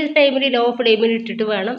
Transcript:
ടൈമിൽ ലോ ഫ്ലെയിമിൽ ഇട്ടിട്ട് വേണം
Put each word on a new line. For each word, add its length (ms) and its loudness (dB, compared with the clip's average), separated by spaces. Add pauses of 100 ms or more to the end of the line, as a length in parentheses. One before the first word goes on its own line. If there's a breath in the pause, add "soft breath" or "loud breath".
(160)
ടൈമിൽ 280 4 (100)
ലോ 80 2 (160)
ഫ്ലെയിമിൽ 380 2
ഇട്ടിട്ട് 340 -6
വേണം 300 -4